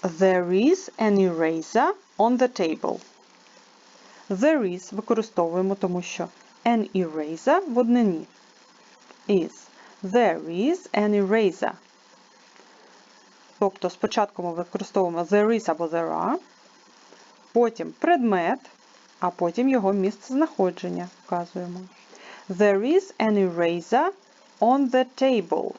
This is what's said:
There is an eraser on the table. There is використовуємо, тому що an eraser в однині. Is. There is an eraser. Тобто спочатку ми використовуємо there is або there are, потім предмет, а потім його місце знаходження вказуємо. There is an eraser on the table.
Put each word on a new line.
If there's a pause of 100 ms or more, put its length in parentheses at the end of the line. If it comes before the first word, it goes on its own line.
There
is
an
eraser (260)
on
the
table. (1300)
There
is
використовуємо,
тому
що (360)
an
eraser
в
однині. (1000)
Is. (500)
There
is
an
eraser. (1900)
Тобто
спочатку
ми
використовуємо
there
is
або
there
are, (1120)
потім
предмет, (600)
а
потім
його
місце
знаходження (180)
вказуємо. (680)
There
is
an
eraser (500)
on
the (100)
table.